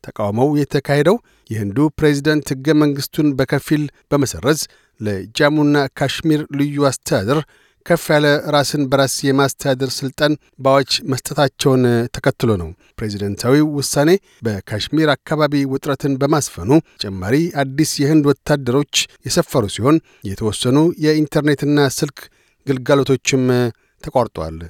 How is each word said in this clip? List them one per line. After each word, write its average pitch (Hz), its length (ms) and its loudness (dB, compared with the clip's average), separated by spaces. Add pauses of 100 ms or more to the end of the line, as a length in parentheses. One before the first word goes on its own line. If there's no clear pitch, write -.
ተቃውሞው 110 520 0
የተካሄደው 147 600 2 (340)
የህንዱ 110 440 0
ፕሬዝደንት 147 560 0
ህገ 143 260 0
መንግስቱን 147 600 0
በከፊል 147 500 -2 (220)
በመሰረዝ 143 520 0 (400)
ለጃሙና 147 800 0 (160)
ካሽሚር 151 480 -2 (100)
ልዩ 143 340 -2
አስተዳደር 131 540 0 (460)
ከፍ 170 240 0
ያለ 147 180 4 (220)
ራስን 147 360 0
በራስ 135 360 0
የማስተዳደር 135 680 0
ስልጣን 147 440 -2 (260)
በአዋጅ 135 340 2 (140)
መስጠታቸውን 131 760 0 (280)
ተከትሎ - 460 -2
ነው። 82 120 -8 (240)
ፕሬዝደንታዊው 104 800 0
ውሳኔ 143 360 0 (340)
በካሽሚር 113 680 -2
አካባቢ 147 440 -2 (120)
ውጥረትን 135 520 -4
በማስፈኑ 139 520 -2 (200)
ተጨማሪ 98 480 -4 (180)
አዲስ 139 400 0
የህንድ 147 320 2
ወታደሮች 143 680 0 (300)
የሰፈሩ 131 460 0
ሲሆን 143 280 2 (280)
የተወሰኑ 113 540 -2 (220)
የኢንተርኔትና 147 880 2
ስልክ - 300 -6 (480)
ግልጋሎቶችም 131 800 0 (580)
ተቋርጠዋል። 85 540 -4 (120)